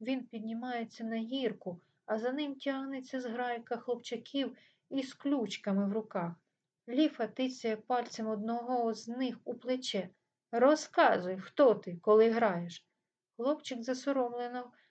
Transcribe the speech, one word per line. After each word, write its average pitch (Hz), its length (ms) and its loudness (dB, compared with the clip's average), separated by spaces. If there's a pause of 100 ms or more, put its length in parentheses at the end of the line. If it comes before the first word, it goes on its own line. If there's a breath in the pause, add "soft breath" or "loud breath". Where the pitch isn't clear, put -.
він 254 240 -4
піднімається 226 760 -8
на 226 140 -4
гірку, 226 640 -4 (240 soft breath)
а 220 120 -2
за 233 140 -2
ним 285 240 -4
тягнеться 269 680 -6
зграйка 240 560 -4
хлопчаків 240 800 -4 (320 soft breath)
із 262 240 -4
ключками 202 760 -2
в 202 40 -2
руках. 196 400 -4 (540)
Ліфа 254 400 2
тицяє 233 480 -2
пальцем 233 520 -4
одного 233 680 -2
з 214 140 -12
них 247 360 -4
у 240 100 -6
плече. 233 560 -4 (420)
«Розказуй, 233 880 4
хто 240 360 6
ти, 175 260 -8
коли 220 280 8
граєш». 185 560 0 (520)
Хлопчик 254 460 -2
засоромлено 247 880 -2 (200 soft breath)